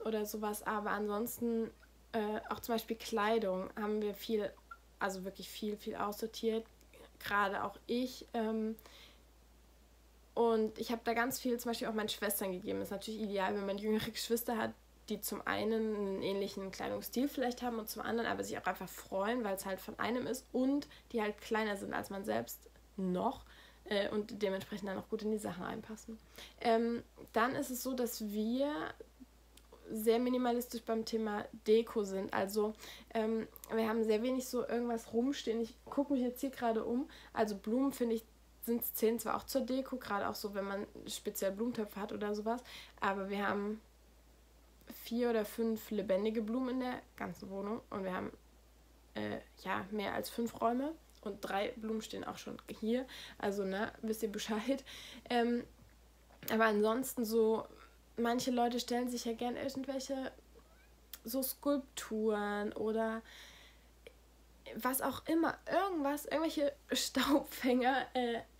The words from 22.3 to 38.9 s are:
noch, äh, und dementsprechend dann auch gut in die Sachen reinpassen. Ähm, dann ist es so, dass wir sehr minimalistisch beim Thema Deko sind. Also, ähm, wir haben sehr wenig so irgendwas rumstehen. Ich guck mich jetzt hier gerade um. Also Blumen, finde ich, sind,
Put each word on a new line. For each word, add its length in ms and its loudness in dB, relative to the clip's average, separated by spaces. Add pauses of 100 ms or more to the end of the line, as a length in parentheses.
noch, 480 0 (440)
äh, 220 2
und 320 -4
dementsprechend 460 -2
dann 100 -4
auch 100 -8
gut 140 -2
in 80 0
die 80 2
Sachen 260 -6
reinpassen. 540 -8 (420)
Ähm, 420 4 (300)
dann 220 4
ist 160 -2
es 120 -4
so, 120 -2
dass 380 -2
wir 400 2 (1160)
sehr 300 4
minimalistisch 640 0
beim 220 0
Thema 400 -2 (220)
Deko 360 6
sind. 320 -2
Also, 400 2 (400)
ähm, 320 2 (260)
wir 160 2
haben 140 2
sehr 200 4
wenig 260 0
so 180 0
irgendwas 460 -2
rumstehen. 480 2
Ich 140 -4 (100)
guck 260 0
mich 100 4
jetzt 200 0
hier 100 0
gerade 340 2
um. 240 0 (240)
Also 220 2
Blumen, 380 2
finde 240 2
ich, 80 -6 (400)
sind, 200 0 (120)